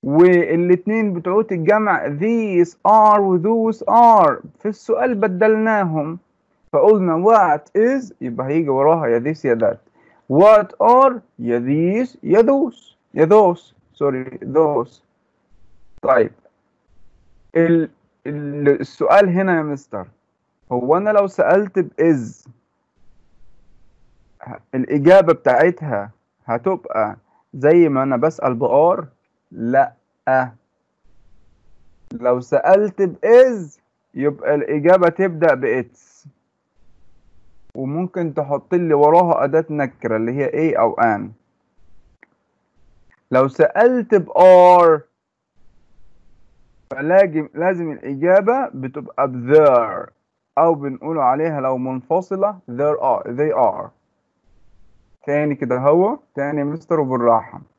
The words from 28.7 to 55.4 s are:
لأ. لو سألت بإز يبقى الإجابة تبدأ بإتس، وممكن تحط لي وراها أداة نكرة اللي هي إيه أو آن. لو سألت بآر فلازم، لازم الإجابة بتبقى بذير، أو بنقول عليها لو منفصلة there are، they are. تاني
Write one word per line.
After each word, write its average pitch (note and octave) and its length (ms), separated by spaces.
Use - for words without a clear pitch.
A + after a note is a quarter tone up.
لأ. B2+ 420
لو B2 260
سألت G3 600
بإز G#3+ 800
يبقى C#3+ 420
الإجابة E3+ 540
تبدأ E3+ 440
بإتس، B2+ 720
وممكن D#3+ 580
تحط C#3+ 400
لي F3 200
وراها D#3 500
أداة D#3 260
نكرة B2+ 480
اللي A2+ 140
هي C#3 140
إيه D#3 340
أو A2+ 140
آن. G#2 380
لو C3 160
سألت G#3+ 680
بآر F3+ 840
فلازم، D#3 600
لازم E3+ 380
الإجابة F#3+ 840
بتبقى C3 540
بذير، B2 840
أو E3 160
بنقول C#3+ 460
عليها C#3+ 420
لو C3 160
منفصلة F3+ 840
there C#3+ 300
are، B2 260
they C#3 300
are. G#2+ 300
تاني D3 300